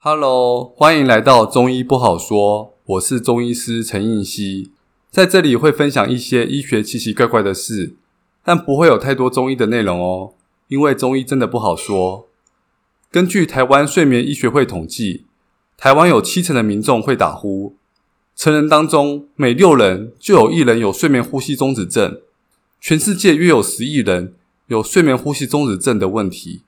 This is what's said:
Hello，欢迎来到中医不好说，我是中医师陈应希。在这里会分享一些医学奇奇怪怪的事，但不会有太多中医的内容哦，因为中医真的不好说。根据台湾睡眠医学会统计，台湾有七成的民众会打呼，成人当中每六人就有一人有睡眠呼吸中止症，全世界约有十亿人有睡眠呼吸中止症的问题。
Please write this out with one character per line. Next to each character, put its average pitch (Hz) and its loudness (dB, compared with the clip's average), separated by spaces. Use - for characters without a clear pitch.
Hello， 127 0
欢 160 4
迎 143 2
来 123 6
到 127 6
中 123 2
医 127 -2
不 127 2
好 107 2
说， 104 -2
我 92 -4
是 123 -4
中 120 0
医 120 -4
师 117 -6
陈 110 -4
应 107 -2
希。 95 -10
在 190 2
这 185 2
里 143 2
会 143 2
分 147 0
享 127 -2
一 127 -2
些 120 -2
医 139 -6
学 123 -2
奇 107 -8
奇 110 -8
怪 117 0
怪 113 0
的 98 -2
事， 95 -8
但 175 2
不 147 -2
会 165 4
有 131 6
太 131 -2
多 127 0
中 131 -2
医 131 -4
的 120 0
内 113 -2
容 90 -2
哦， 92 -6
因 135 -2
为 143 2
中 135 -2
医 131 -6
真 131 -2
的 110 -2
不 120 -6
好 95 -2
说。 95 -4
根 180 2
据 180 0
台 131 -2
湾 139 2
睡 156 0
眠 127 2
医 143 -6
学 131 -4
会 127 0
统 85 -8
计， 95 -8
台 135 2
湾 160 4
有 120 4
七 - -4
成 170 -4
的 117 0
民 104 -2
众 113 0
会 131 -2
打 82 0
呼， 101 -8
成 151 0
人 151 0
当 156 4
中 143 -2
每 127 0
六 160 6
人 104 2
就 202 2
有 151 6
一 165 0
人 120 2
有 104 0
睡 165 -2
眠 131 2
呼 131 -6
吸 135 -8
中 131 -2
止 101 -6
症， 92 -2
全 - 0
世 185 -2
界 175 4
约 165 2
有 139 4
十 101 -6
亿 147 -6
人 92 -2
有 113 -2
睡 175 0
眠 131 2
呼 143 -6
吸 135 -6
中 147 -2
止 101 -2
症 110 -2
的 95 -2
问 101 -4
题。 - -18